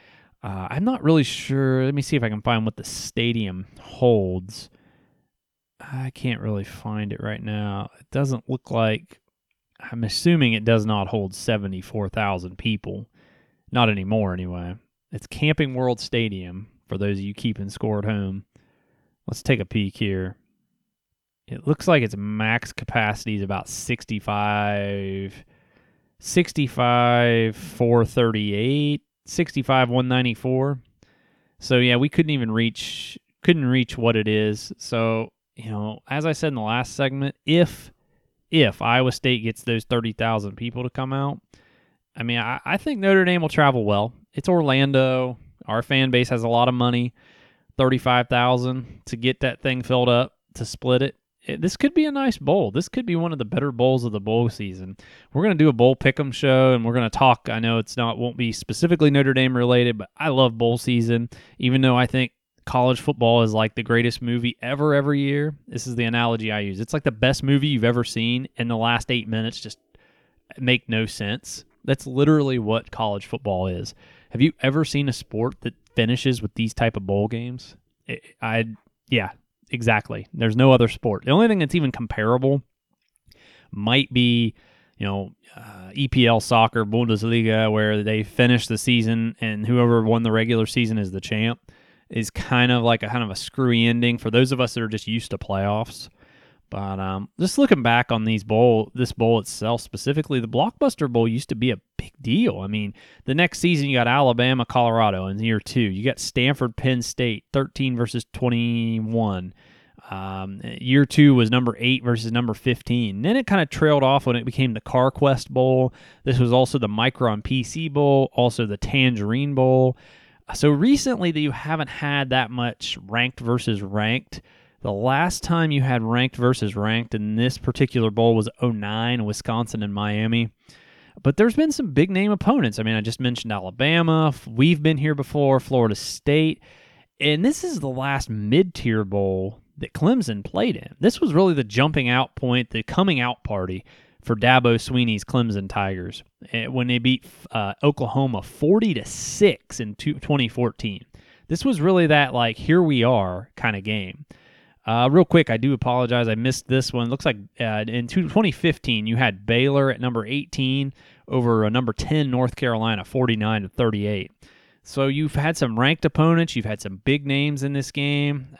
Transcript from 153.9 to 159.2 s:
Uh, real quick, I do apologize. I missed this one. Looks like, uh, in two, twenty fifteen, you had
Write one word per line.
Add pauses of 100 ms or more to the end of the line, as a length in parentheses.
Uh,
real
quick,
I
do
apologize.
I
missed
this
one.
Looks
like, (240)
uh,
in
two,
twenty
fifteen,
you
had